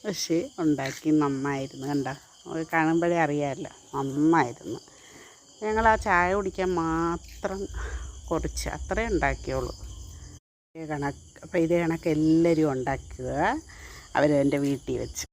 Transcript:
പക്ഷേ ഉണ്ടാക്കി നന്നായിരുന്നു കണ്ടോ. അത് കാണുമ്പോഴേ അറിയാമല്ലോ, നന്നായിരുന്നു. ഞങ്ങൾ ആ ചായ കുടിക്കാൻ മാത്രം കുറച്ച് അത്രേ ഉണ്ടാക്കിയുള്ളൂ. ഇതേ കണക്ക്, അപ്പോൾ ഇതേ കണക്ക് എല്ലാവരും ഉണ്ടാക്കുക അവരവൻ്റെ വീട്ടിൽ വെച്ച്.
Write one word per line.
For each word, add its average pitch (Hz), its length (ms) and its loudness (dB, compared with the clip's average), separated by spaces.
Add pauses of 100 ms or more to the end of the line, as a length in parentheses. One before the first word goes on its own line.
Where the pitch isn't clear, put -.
പക്ഷേ 175 320 0 (260)
ഉണ്ടാക്കി 139 460 0 (140)
നന്നായിരുന്നു 135 680 -2
കണ്ടോ. 135 220 -2 (380)
അത് 160 120 -4 (100)
കാണുമ്പോഴേ 165 520 4
അറിയാമല്ലോ, 143 480 -2 (220)
നന്നായിരുന്നു. 135 840 2 (840)
ഞങ്ങൾ 220 260 0
ആ 220 40 6 (100)
ചായ 180 320 4
കുടിക്കാൻ 190 320 -2 (120)
മാത്രം 170 800 -2 (720)
കുറച്ച് - 360 -2 (120)
അത്രേ 190 340 -4
ഉണ്ടാക്കിയുള്ളൂ. 135 600 -2 (1000)
ഇതേ 160 160 -12
കണക്ക്, 143 320 -4 (200)
അപ്പോൾ 170 220 -2
ഇതേ 170 180 2
കണക്ക് 165 320 -2
എല്ലാവരും 156 580 4
ഉണ്ടാക്കുക 131 580 -6 (840)
അവരവൻ്റെ 143 480 4
വീട്ടിൽ 131 380 -2
വെച്ച്. - 300 -10